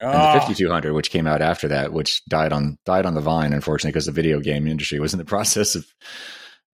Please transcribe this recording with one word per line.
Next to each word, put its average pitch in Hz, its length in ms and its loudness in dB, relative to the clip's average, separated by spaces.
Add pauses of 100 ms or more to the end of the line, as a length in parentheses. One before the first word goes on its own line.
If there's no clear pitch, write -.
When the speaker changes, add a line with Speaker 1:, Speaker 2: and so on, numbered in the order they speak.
Speaker 1:
Ah. 147 320 4
Speaker 2:
the 147 80 8
fifty-two 98 280 0
hundred, 80 240 0
which 76 180 0
came 82 160 0
out 76 140 2
after 80 280 0
that, 73 240 -2
which 78 320 -2
died 78 260 0
on, 73 340 -2
died 92 200 2
on 90 80 -2
the 76 80 0
vine, 78 320 0
unfortunately, 73 400 -2
'cause 76 140 -2
the 80 40 -4
video 76 300 2
game 73 260 -2
industry 76 320 -4
was 78 140 -4
in 95 60 -4
the 85 60 -8
<laughs> - 120 -4
process 104 380 0
of, 80 100 -6 (880)